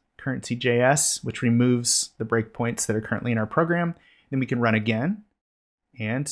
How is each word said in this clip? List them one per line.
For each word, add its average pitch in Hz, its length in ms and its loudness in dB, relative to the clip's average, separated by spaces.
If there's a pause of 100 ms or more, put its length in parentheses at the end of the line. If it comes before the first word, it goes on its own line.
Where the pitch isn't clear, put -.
(160)
currency 127 400 -6
J 120 240 0
S, 139 420 2
which - 200 -6
removes 120 720 2
the 113 80 -6
breakpoints 117 640 -2
that 110 100 0
are 110 60 -2
currently 117 300 -4
in 113 60 2
our 110 80 0
program. 170 500 0 (340)
Then 135 100 -2
we 123 60 0
can 120 140 -2
run 113 140 4
again. 113 500 0 (760)
And 123 320 -2